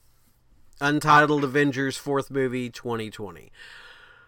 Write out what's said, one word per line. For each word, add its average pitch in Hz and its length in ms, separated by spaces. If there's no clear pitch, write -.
Untitled 147 640
Avengers 135 540
fourth 139 320
movie, 127 400
twenty 113 400
twenty. 95 420